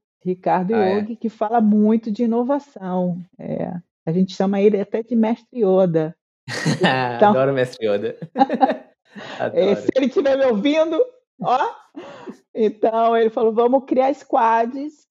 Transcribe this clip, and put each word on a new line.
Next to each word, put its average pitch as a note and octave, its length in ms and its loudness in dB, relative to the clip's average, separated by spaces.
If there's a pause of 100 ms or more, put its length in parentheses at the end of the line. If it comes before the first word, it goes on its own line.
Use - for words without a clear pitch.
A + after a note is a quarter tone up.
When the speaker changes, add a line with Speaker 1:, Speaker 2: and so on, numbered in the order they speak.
(240)
Speaker 1:
Ricardo F3+ 500 -2
Speaker 2:
Ah, G#3+ 120 2
é? G3+ 140 0
Speaker 1:
Yogi, A3 160 -6
que A3+ 140 -8
fala A3+ 320 -2
muito G#3+ 500 2
de G#3 120 -4
inovação. G3+ 960 -2 (180)
É, - 360 -6 (320)
a E3 60 -2
gente F#3 240 0
chama G3 260 -2
ele G3+ 180 4
até G#3+ 240 -6
de A#3+ 120 -6
Mestre A3+ 480 -2
Yoda. F3 520 2 (320)
Speaker 2:
<laughs> C3 680 -2
Speaker 1:
Então - 140 6
Speaker 2:
Adoro C3+ 200 2
o - 20 -2
Mestre B2+ 320 -2
Yoda. G#2 320 -2 (160)
<laughs> C4+ 580 0 (480)
Speaker 1:
É, B2+ 40 -2
Speaker 2:
Adoro. F#3 380 0
Speaker 1:
se - 140 -4
ele C4+ 120 2
estiver C4+ 300 0
me C4+ 80 0
ouvindo, D4+ 580 0 (380)
ó. B3+ 180 -2 (920)
Então, A3+ 640 0
ele A3+ 140 2
falou: A3+ 240 0
vamos A#3+ 320 2
criar C4 280 0
squads, B3+ 960 -2